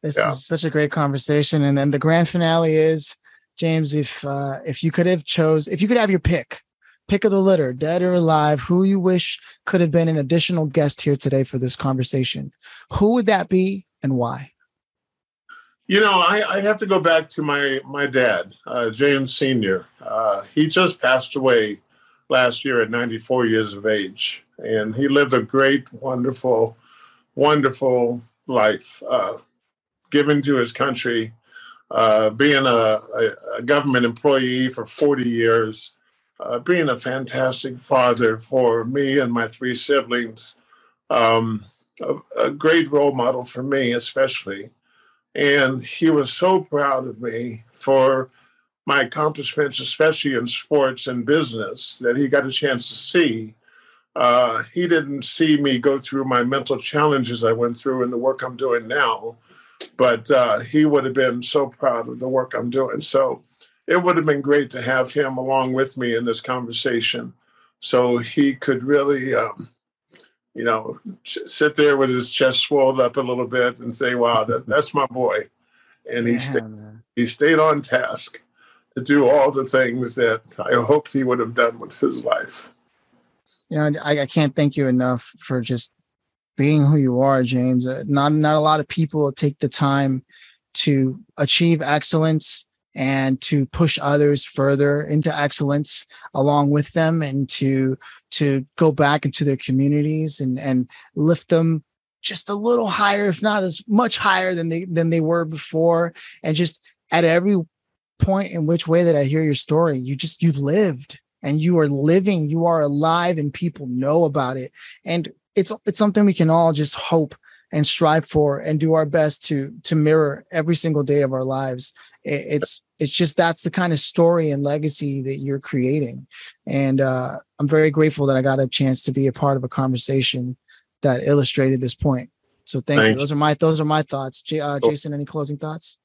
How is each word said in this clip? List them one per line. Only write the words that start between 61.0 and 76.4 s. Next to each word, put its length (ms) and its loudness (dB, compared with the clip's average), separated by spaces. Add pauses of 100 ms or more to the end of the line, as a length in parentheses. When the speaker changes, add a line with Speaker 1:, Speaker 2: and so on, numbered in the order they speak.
Speaker 2:
have 100 -4
been 300 0
so 240 -2
proud 400 -4
of 120 -14
the 100 -6
work 240 -2
I'm 160 -4
doing. 320 -4
So 400 0 (460)
it 140 2
would 140 2
have 100 0
been 160 2
great 300 2
to 100 -8
have 300 -2
him 260 -2
along 360 0
with 240 -2
me 180 -2
in 100 -2
this 160 -4
conversation 920 -4 (480)
so 360 2
he 380 0
could 280 -4
really, 520 0
um, 340 -4 (840)
you 100 -10
know, 360 -4 (260)
s-, 120 -8 (100)
sit 280 0
there 220 4
with 120 2
his 220 -2
chest 300 2
swelled 400 2
up 160 0
a 40 -2
little 240 -4
bit 340 -2
and 140 -10
say, 220 -4
"Wow, 300 2
that, 200 -4
that's 300 0
my 120 0
boy." 420 -4 (600)
And 160 -4
he 80 2
Speaker 1:
Yeah, 60 -2
Speaker 2:
sta-, 280 -4